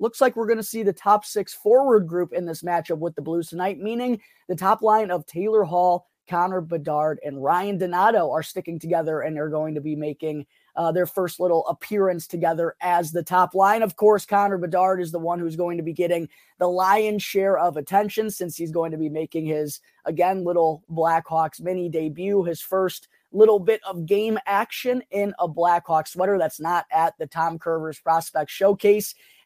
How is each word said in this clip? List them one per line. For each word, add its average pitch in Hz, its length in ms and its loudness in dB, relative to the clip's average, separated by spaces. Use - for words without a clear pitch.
looks 233 200 -2
like 254 140 4
we're 226 140 -4
gonna 220 160 0
see 226 180 -6
the 202 100 0
top 208 320 2
six - 300 -6
forward 226 540 4
group 175 240 -4
in 180 120 -4
this 165 180 -8
matchup 170 360 -2
with 160 160 -4
the 147 80 -10
Blues 165 280 -4
tonight, 180 280 -4
meaning 233 420 -4
the 185 80 -4
top 190 260 0
line 214 300 2
of 160 140 -4
Taylor 208 360 0
Hall, 180 440 2
Connor 180 300 0
Bedard, 156 640 -2
and 139 180 -8
Ryan 180 360 0
Donato 180 520 2
are 151 140 -2
sticking 170 340 -10
together 165 420 -2
and 156 180 -4
are 151 120 -4
going 156 240 -4
to 151 60 -6
be 151 160 -6
making, 151 500 -6
uh, 165 160 0
their 180 120 2
first 175 360 -4
little 170 260 2
appearance 190 640 -2
together 165 520 -2
as 175 300 0
the 165 140 -4
top 180 320 2
line. 202 260 4
Of 214 140 -2
course, 208 280 6
Connor 202 320 2
Bedard 180 440 2
is 170 100 -6
the 170 80 -4
one 170 220 -2
who's 165 160 -4
going 175 220 -2
to 170 40 -4
be 160 100 -6
getting 170 360 0
the 180 100 2
lion's 196 560 2
share 196 340 2
of 165 180 2
attention 208 540 0
since 180 260 -8
he's 165 140 -8
going 165 220 -2
to 156 60 -8
be 156 100 -2
making 156 380 -6
his, 151 340 -4
again, 175 400 0
little 165 460 0
Blackhawks 165 680 0
mini 180 280 -6
debut, 165 560 -2
his 170 160 -4
first - 480 -4
little 214 260 6
bit 208 260 0
of 175 220 -8
game 214 400 2
action 233 640 -2
in 202 300 -2
a 175 80 0
Blackhawks 165 600 2
sweater 190 280 0
that's 156 220 -2
not 170 320 -2
at 160 260 2
the 156 80 -6
Tom 165 320 -2
Curvers 160 420 -4
Prospect 160 480 -2
Showcase. 202 680 2